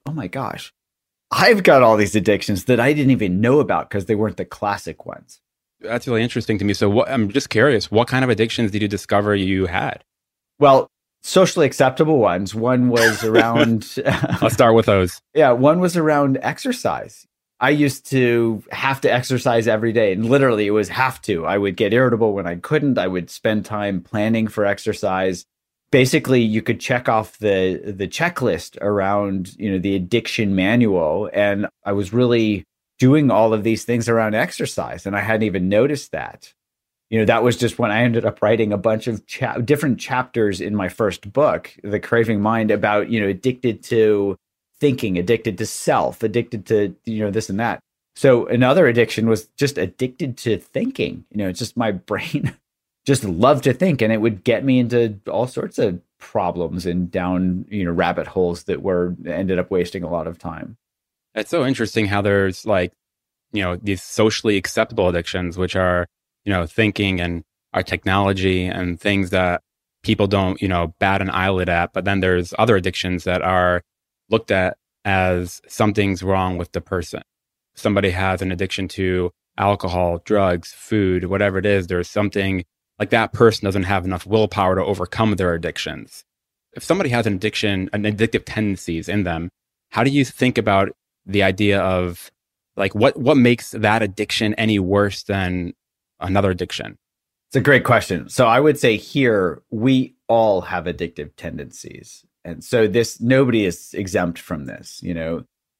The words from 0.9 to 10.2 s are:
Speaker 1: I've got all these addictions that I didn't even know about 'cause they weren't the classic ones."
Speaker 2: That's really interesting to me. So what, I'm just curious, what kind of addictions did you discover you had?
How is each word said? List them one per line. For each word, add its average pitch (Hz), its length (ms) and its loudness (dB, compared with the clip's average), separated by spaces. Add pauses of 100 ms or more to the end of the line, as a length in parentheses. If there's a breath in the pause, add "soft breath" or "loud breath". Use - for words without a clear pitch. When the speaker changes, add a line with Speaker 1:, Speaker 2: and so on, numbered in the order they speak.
Speaker 1:
I've 190 320 2
got 151 200 6
all 113 140 6
these 104 200 2
addictions 98 480 0
that 120 160 2
I 131 120 2
didn't 139 200 2
even 98 280 0
know 127 200 4
about 95 280 -2
'cause 98 160 -4
they 110 100 0
weren't 104 220 -2
the 95 80 -8
classic - 600 -8
ones." - 340 -18 (400)
Speaker 2:
That's 117 260 -6
really 113 160 0
interesting 113 360 -2
to 98 80 -2
me. 98 80 2
So 104 160 2
what, 113 180 2
I'm 113 220 0
just 131 180 -2
curious, 113 420 2
what 110 180 2
kind 131 160 0
of 127 40 0
addictions 110 440 0
did 104 100 -2
you 104 60 0
discover 101 460 0
you 95 300 0
had? 95 400 -4 (540)